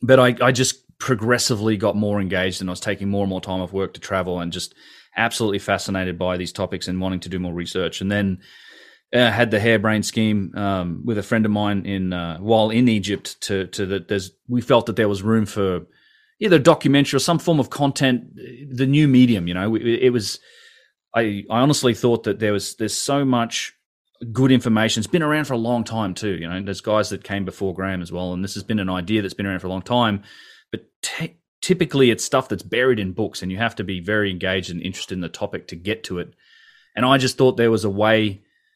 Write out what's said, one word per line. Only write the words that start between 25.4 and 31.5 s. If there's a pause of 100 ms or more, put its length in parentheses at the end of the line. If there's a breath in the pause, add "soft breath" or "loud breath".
for
a
long
time
too.
You
know,
there's
guys
that
came
before
Graham
as
well,
and
this
has
been
an
idea
that's
been
around
for
a
long
time, (480 loud breath)
but (160)
te-, (240)